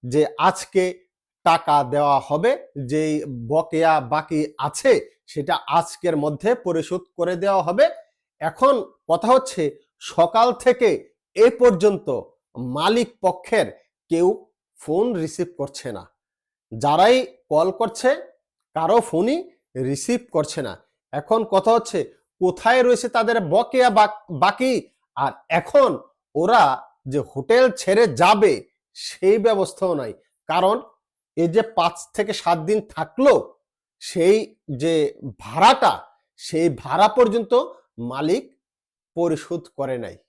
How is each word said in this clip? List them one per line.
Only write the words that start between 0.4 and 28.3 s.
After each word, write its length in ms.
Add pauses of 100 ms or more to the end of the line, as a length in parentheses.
টাকা 400
দেওয়া 360
হবে, 460 (200)
যেই 380 (240)
বকেয়া 520
বাকি 580
আছে 580 (100)
সেটা 400
আজকের 500
মধ্যে 380
পরিশোধ 460 (160)
করে 200
দেওয়া 260
হবে। 280 (500)
এখন 520 (160)
কথা 200
হচ্ছে, 480 (220)
সকাল 540
থেকে 640 (200)
এ 240
পর্যন্ত 600 (380)
মালিক 600
পক্ষের 460 (420)
কেউ 380 (300)
ফোন 380
রিসিভ 340 (100)
করছে 340
না, 140 (720)
যারাই 480 (240)
কল 200
করছে 460 (580)
কারো 260
ফোনই 500 (260)
রিসিভ 440 (120)
করছে 300
না। 240 (260)
এখন 320
কথা 280
হচ্ছে, 320 (360)
কোথায় 420
রয়েছে 260
তাদের 320
বকেয়া 500
বাক-, 480
বাকি? 500 (260)
আর 180 (160)
এখন 500 (360)
ওরা 480 (240)
যে 120
হোটেল 520
ছেড়ে 360
যাবে 640 (260)